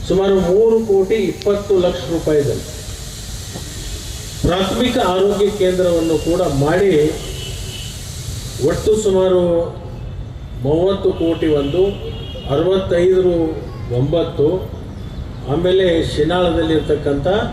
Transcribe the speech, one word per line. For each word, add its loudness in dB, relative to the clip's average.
ಸುಮಾರು 2
ಮೂರು 6
ಕೋಟಿ 4
ಇಪ್ಪತ್ತು 0
ಲಕ್ಷ 0
ರೂಪಾಯಿದಲ್ಲಿ 0
ಪ್ರಾಥಮಿಕ 0
ಆರೋಗ್ಯ 2
ಕೇಂದ್ರವನ್ನು 2
ಕೂಡ 0
ಮಾಡಿ 4
ಒಟ್ಟು 0
ಸುಮಾರು 4
ಮೂವತ್ತು 2
ಕೋಟಿ 0
ಒಂದು, 2
ಅರವತ್ತೈದು 2
ಒಂಬತ್ತು, 2
ಆಮೇಲೆ 4
ಶಿನಾಳದಲ್ಲಿರ್ತಕ್ಕಂಥ 2